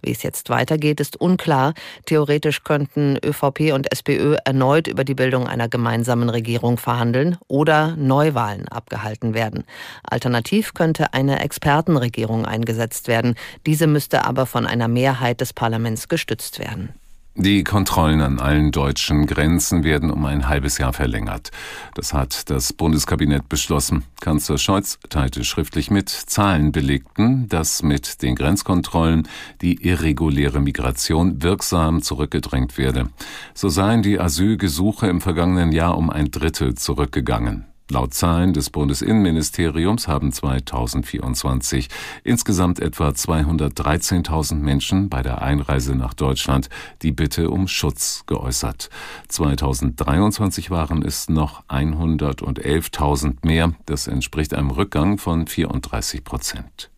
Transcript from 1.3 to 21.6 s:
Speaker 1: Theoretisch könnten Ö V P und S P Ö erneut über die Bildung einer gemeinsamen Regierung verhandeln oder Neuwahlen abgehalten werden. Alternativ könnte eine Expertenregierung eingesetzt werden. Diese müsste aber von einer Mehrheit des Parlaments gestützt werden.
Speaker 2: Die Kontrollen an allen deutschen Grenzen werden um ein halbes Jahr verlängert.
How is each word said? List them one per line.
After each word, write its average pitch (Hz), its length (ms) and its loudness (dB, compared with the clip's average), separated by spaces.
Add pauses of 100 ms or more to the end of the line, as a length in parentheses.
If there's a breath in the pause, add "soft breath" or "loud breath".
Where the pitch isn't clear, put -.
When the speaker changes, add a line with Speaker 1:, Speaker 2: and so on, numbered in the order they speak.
Speaker 1:
Theoretisch 147 580 2
könnten 143 600 0
Ö 147 80 0
V 143 200 0
P 156 200 2
und 135 200 0
S - 100 -6
P - 160 0
Ö 147 260 2
erneut 135 420 4
über - 180 -2
die 135 100 -2
Bildung 127 320 0
einer 120 220 -2
gemeinsamen 120 640 0
Regierung 117 480 0
verhandeln 120 580 0 (100)
oder 156 500 2
Neuwahlen 135 720 2
abgehalten 107 680 -6
werden. 113 300 -4 (380 loud breath)
Alternativ 123 720 -2
könnte 160 400 2
eine 135 260 2
Expertenregierung 123 1040 0
eingesetzt 113 640 -4
werden. 117 260 2 (320 loud breath)
Diese 156 200 4
müsste 147 380 2
aber 127 220 0
von 120 200 -2
einer 117 220 0
Mehrheit 127 520 2
des 131 120 -4
Parlaments 113 560 -2
gestützt - 500 -4
werden. - 320 -8 (440)
Speaker 2:
Die 95 300 4
Kontrollen 82 560 2
an 67 200 0
allen 76 320 4
deutschen 73 520 2
Grenzen 80 600 2
werden 76 260 2
um 71 160 0
ein 69 220 0
halbes 69 280 0
Jahr 64 160 0
verlängert. 53 580 -4 (440 loud breath)